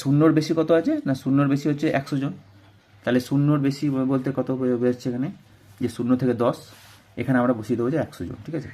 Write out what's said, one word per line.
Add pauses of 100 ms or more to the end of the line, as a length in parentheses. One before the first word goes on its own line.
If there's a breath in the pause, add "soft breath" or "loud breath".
শূন্যর
বেশি
কত (100)
আছে (140)
না, (100)
শূন্যর
বেশি
হচ্ছে (120)
একশো
জন। (720)
তাহলে
শূন্যর
বেশি
ব-,
বলতে (100)
কত (100)
বে-,
বেরোচ্ছে
এখানে, (520)
যে
শূন্য (100)
থেকে (120)
দশ, (640 loud breath)
এখানে
আমরা
বসিয়ে
দেবো
যে
একশো
জন,
ঠিক
আছে?